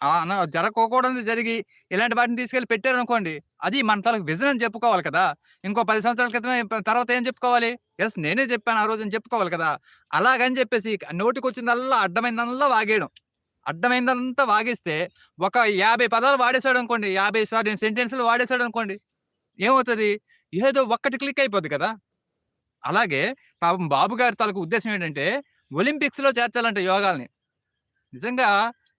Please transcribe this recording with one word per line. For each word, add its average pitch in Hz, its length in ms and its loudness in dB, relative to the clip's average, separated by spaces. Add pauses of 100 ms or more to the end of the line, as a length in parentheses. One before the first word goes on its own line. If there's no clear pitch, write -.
ఆ, 160 180 2
అన-, 175 280 0
జరగకూడదు 226 720 0
జరిగి 226 440 -2 (260)
ఇలాంటి 220 240 0
వాటిని 240 220 2
తీసుకెళ్ళి 254 300 -4
పెట్టారనుకోండి, 233 760 -2 (200)
అది 240 180 0
మన 214 200 2
తాలూకు 220 220 0
విజన్ 165 240 -2
అని 247 160 0
చెప్పుకోవాలి 220 400 0
కదా. 160 320 0 (300)
ఇంకో 208 180 0
పది 214 180 2
సంవత్సరాల 240 280 0
క్రితమే 240 340 -2
ప-, 220 120 -4
తర్వాత 233 360 0
ఏం 247 160 0
చెప్పుకోవాలి? 240 500 0 (220)
"ఎస్, 214 200 -2
నేనే 175 240 0
చెప్పాను 226 360 0
ఆ 214 60 2
రోజు" 220 160 -2
అని 208 120 -6
చెప్పుకోవాలి 220 380 -2
కదా. 160 280 -2 (340)
అలాగని 254 460 2
చెప్పేసి 220 400 -2 (140)
నోటికొచ్చిందల్లా, 240 840 -2
అడ్డమైందల్లా 233 680 0
వాగేయడం, 220 420 2 (580)
అడ్డమైందంతా 247 760 0
వాగేస్తే 208 680 0 (300)
ఒక 190 180 0
యాభై 220 500 4
పదాలు 240 300 4
వాడేశాడు 254 400 2
అనుకోండి, 220 380 -2
యాభై 208 300 2
సారీ 214 320 -2
సెంటెన్స్‌లు 240 460 -2
వాడేశాడు 247 400 0
అనుకోండి, 220 360 -6 (600)
ఏమవుతది? 220 600 2 (320)
ఏదో 262 300 2
ఒక్కటి 240 340 -2
క్లిక్ 277 220 -4
అయిపోద్ది 202 300 0
కదా. 143 280 -2 (880)
అలాగే 185 500 0 (260)
పాపం 175 260 0
బాబు 160 280 2
గారి 240 200 2
తాలూకు 202 260 -2
ఉద్దేశం 214 300 -4
ఏంటంటే 175 520 -4 (300)
ఒలింపిక్స్‌లో 277 560 0
చేర్చాలంట 233 480 0
యోగాల్ని. 185 520 0 (840)
నిజంగా 220 600 0 (260)